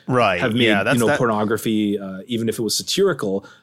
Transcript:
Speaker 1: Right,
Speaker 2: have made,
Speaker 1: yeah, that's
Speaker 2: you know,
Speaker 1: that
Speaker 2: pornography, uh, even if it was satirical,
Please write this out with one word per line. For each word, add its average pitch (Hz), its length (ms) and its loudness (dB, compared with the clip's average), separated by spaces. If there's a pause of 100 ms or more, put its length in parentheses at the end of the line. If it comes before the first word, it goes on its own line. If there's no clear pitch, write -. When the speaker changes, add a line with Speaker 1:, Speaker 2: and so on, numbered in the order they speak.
Speaker 1:
Right, 110 320 2
Speaker 2:
have 113 120 0
made, 123 120 2
Speaker 1:
yeah, 104 180 2
that's 120 140 0
Speaker 2:
you 120 40 2
know, 113 60 4
Speaker 1:
that 143 120 2
Speaker 2:
pornography, 107 800 0
uh, 95 300 -10
even 117 220 -4
if 107 100 -4
it 123 40 -4
was 104 140 -2
satirical, 113 720 -2 (160)